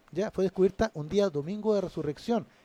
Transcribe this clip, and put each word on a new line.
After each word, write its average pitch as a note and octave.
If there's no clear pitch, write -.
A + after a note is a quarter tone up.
ya, F#3+
fue F#3+
descubierta F#3+
un D3+
día G3
domingo G3+
de G3
resurrección E3